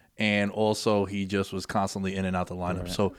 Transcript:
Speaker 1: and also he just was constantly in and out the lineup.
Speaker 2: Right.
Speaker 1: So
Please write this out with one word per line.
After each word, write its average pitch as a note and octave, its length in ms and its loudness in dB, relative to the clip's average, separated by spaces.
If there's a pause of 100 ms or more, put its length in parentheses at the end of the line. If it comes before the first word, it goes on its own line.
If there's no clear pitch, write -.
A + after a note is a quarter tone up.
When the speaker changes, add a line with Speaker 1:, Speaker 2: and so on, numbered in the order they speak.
(180)
Speaker 1:
and G#2 320 2
also G#2+ 560 2
he G2 180 -4
just G2 300 -2
was F#2+ 100 -4
constantly G2 500 -2
in F#2+ 120 -2
and F#2 100 0
out F2+ 120 -2
the F#2 60 -10
lineup. F2+ 280 -2
Speaker 2:
Right. F2 80 -6
Speaker 1:
So F#2+ 280 0